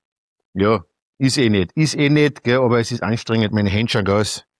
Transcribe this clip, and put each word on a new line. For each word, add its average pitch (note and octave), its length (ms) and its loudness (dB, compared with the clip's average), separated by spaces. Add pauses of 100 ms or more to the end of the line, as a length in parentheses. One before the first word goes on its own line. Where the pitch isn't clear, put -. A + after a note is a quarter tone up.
(540)
ja, G2 320 0 (320)
ist C3+ 220 0
eh A#2+ 100 4
nicht, G2 240 0
ist D#3 220 0
eh C#3+ 140 0
nicht, D3 340 0
gell, B2 160 0
aber A#2+ 200 2
es A#2 120 -4
ist A#2+ 100 -6
anstrengend, A2+ 520 -2
meine G#2 180 0
Hände G#2+ 200 -2
schauen G2+ 160 -2
aus, G2+ 380 -2 (140)